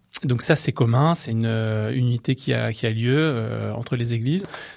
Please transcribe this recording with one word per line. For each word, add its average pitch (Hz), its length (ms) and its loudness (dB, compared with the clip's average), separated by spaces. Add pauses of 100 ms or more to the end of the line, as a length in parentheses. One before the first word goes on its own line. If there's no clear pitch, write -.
(240)
donc 123 180 0
ça, 160 140 4
c'est - 160 0
commun, 131 420 4
c'est - 160 -4
une, 113 160 0
euh, 110 460 0
unité 123 420 0
qui 127 180 -4
a, 117 200 0
qui 113 120 -6
a 113 60 2
lieu, 117 260 2
euh, 113 560 0
entre 117 220 -6
les 117 180 -2
églises. 135 320 0 (320)